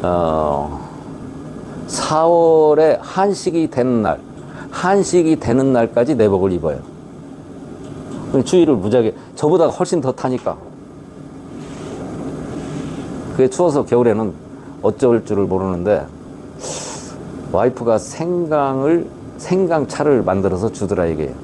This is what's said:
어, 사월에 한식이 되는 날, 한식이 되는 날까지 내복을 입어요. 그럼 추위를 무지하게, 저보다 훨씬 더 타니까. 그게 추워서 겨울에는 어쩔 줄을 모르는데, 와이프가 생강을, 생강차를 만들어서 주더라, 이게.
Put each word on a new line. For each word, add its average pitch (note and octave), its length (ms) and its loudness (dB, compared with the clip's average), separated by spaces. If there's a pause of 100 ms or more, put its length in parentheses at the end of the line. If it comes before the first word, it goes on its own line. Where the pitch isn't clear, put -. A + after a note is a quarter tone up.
어, D#2 840 0 (1000)
사월에 D#3+ 1120 4
한식이 F3+ 720 0
되는 B2 320 2
날, E2 160 0 (500)
한식이 F3+ 720 2
되는 C3 340 4
날까지 A#2+ 420 4
내복을 G2 360 4
입어요. D#2 260 -2 (1500)
그럼 C3 140 2
추위를 E3 320 6
무지하게, G#2+ 400 2 (200)
저보다 D#3+ 320 4
훨씬 F3 340 0
더 C3 100 0
타니까. A#2+ 460 -2 (2750)
그게 C3 180 4
추워서 D3 360 2
겨울에는 A2+ 460 2 (520)
어쩔 A#2 420 4
줄을 G2+ 200 0
모르는데, F#2 600 0 (1500)
와이프가 A#2 460 2
생강을, D#3 1120 0 (300)
생강차를 D3+ 840 2
만들어서 F#2+ 480 2
주더라, F#2 360 -2
이게. D2+ 260 -2 (100)